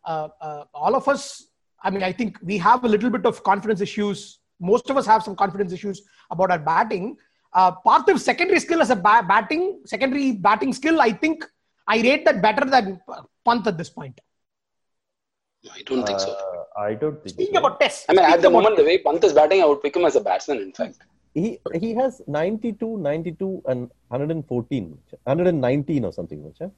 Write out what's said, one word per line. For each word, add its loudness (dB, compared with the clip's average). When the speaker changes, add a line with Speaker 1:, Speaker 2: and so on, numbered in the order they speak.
Speaker 1:
uh, -8
uh, -14
all 0
of -2
us, -4
I -2
mean, -4
I -2
think -6
we -4
have 4
a 2
little 2
bit -2
of -2
confidence 0
issues. -6
Most 0
of 0
us 0
have 4
some -10
confidence -2
issues -8
about 0
our 2
batting. -2
Uh, 6
Parthiv's 4
secondary 2
skill -2
as 2
a 2
ba-, 4
batting, 0
secondary -2
batting 0
skill, 2
I 4
think -4
I 0
rate 2
that 2
better 2
than 0
P-, -14
Pant 2
at -2
this -10
point. -16
Speaker 2:
I -20
don't -4
think -4
so. -4
Speaker 3:
Uh, -10
I -4
don't -6
think -14
Speaker 1:
Speaking -4
Speaker 3:
so. 4
Speaker 1:
about -2
tests, -2
Speaker 2:
I 2
mean, 6
at 6
Speaker 1:
speaking 6
Speaker 2:
the 8
Speaker 1:
about 6
Speaker 2:
moment, 4
the 6
way 4
Pant 0
is 4
batting, 6
I 6
would 2
pick -4
him 2
as 2
a 4
batsman, -4
in -12
fact. -10
Speaker 4:
He, -4
he -4
has -2
ninety-two, -4
ninety-two, -6
and -4
hundred -4
and -6
fourteen, -6
hundred 0
and 0
nineteen 0
or -4
something, -12
Macha. -14